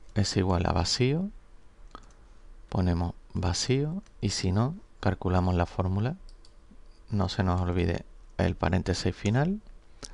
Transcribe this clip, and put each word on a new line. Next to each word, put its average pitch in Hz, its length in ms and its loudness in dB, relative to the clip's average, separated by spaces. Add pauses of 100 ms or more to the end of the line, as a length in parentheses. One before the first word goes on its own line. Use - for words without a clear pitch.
(140)
es - 220 0
igual 92 280 2
a 82 80 2
vacío, 143 560 2 (1400)
ponemos 87 460 0 (200)
vacío 135 680 0 (180)
y 101 100 0
si 92 220 0
no, 123 240 2 (240)
calculamos 92 560 2
la 87 100 4
fórmula. 107 500 0 (960)
No 98 180 2
se - 140 -2
nos 92 180 2
olvide 87 460 0 (320)
el 90 160 4
paréntesis 90 600 0
final, 147 460 0 (540)